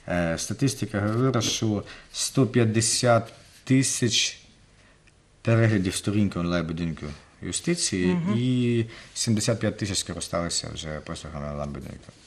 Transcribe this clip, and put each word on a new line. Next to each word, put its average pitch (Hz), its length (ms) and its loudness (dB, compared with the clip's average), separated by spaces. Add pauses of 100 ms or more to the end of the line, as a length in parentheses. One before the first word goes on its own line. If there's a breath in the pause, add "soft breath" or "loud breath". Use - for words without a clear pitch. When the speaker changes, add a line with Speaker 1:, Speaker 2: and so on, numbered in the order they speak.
Speaker 1:
е, 85 300 0
статистика 104 640 -2
говорить, 113 440 2
що 104 380 0 (300 loud breath)
сто - 340 2
п'ятдесят 113 840 2 (320)
тисяч - 760 2 (1040 soft breath)
переглядів 113 520 4
сторінки 101 440 0
онлайн-будинку 85 680 -2 (360)
юстиції 95 640 -2
Speaker 2:
Мгм. 90 320 2
Speaker 1:
і 120 460 2 (300 loud breath)
сімдесят 110 460 0
п'ять 107 180 -2
тисяч 101 200 -2
скористалися 85 760 -4
вже 76 320 -8
послугами 76 440 -8
онлайн-будинку. 71 640 -10 (140)